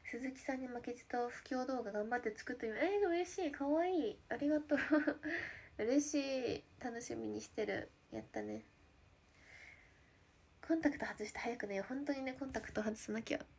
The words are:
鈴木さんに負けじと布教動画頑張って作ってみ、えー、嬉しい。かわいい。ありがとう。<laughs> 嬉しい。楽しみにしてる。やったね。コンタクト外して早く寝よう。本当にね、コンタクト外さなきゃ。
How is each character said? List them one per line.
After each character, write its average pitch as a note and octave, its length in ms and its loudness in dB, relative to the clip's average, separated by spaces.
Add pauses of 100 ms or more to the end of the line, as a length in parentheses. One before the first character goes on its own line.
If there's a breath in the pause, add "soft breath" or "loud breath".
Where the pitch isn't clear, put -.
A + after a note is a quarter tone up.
鈴 B3+ 280 -4
木 C4 80 -12
さ - 140 -2
ん C4 60 -2
に C4 80 -6
負 B3 140 -6
け A#3+ 120 -6
じ - 120 -12
と A#3+ 240 0
布 - 160 -12
教 B3+ 200 0
動 C4 160 -2
画 G#3+ 100 -4
頑 G#3 180 0
張 B3 80 2
っ B3 40 0
て G#3+ 140 0
作 - 180 -6
っ - 20 -4
て A#3 120 -4
み、 G#3+ 100 -2
え F#4 260 4
ー、 G4 40 6
嬉 F4 240 2
し - 60 -8 (100)
い。 C#4+ 40 0
か C#4 160 -2
わ D#4+ 200 6
い D4+ 240 4
い。 - 80 -10 (100)
あ - 60 0
り C#4+ 140 2
が D4+ 100 6
と D4 160 2
う。 C#4 40 4 (960 loud breath)
<laughs> G#3+ 60 0
嬉 C#4 260 4
し C4+ 480 2
い。 - 60 -10 (160)
楽 A#3 220 -4
し A#3+ 140 -4
み A3+ 120 -2
に G#3+ 140 -2
し - 60 -12
て - 180 -2
る。 G3+ 240 -2 (220)
や A3+ 100 -4
っ - 100 -8
た - 100 -4
ね。 - 240 -6 (2000 loud breath)
コ D#4+ 80 4
ン E4 60 2
タ D4 100 4
ク C#4+ 80 -6
ト A3+ 60 -2
外 G#3 200 -4
し G#3 60 -8
て - 80 -8
早 A#3+ 180 -2
く A3 100 -6
寝 G3+ 80 -4
よ G3 80 0
う。 - 40 -4
本 C#4 180 -4
当 D4 80 0
に C4+ 80 -2
ね、 C4 120 -2
コ C4+ 120 -6
ン C4 60 -8
タ A3+ 100 -4
ク - 100 -12
ト G#3+ 120 -2
外 G#3+ 120 0
さ - 160 -8
な G#3+ 100 -2
き - 120 -2
ゃ。 - 60 -2 (200)